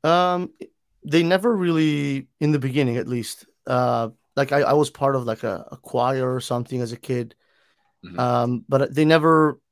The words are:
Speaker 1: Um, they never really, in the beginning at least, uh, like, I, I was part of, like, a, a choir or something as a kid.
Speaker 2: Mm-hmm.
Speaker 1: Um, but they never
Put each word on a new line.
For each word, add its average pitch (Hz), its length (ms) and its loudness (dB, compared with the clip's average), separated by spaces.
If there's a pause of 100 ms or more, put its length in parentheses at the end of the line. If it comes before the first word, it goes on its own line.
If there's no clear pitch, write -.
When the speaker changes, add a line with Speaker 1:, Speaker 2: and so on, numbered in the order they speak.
Speaker 1:
Um, 180 500 0 (520)
they 160 180 2
never 190 320 2
really, 151 720 0 (140)
in 151 100 2
the 147 80 2
beginning 131 380 0
at 113 100 -4
least, 120 400 -8 (220)
uh, 120 400 0 (260)
like, 139 160 0
I, 143 120 2
I - 100 2
was 147 180 2
part 139 240 -2
of, 127 100 -2
like, 110 200 -6
a, 95 260 -6
a - 60 -16
choir 127 580 -2
or 127 60 -4
something 123 400 -6
as 117 100 -6
a 120 60 -10
kid. 123 400 -8 (680)
Speaker 2:
Mm-hmm. 90 140 -10
Speaker 1:
Um, 120 500 0
but 135 260 0
they 151 100 2
never 156 560 4 (120)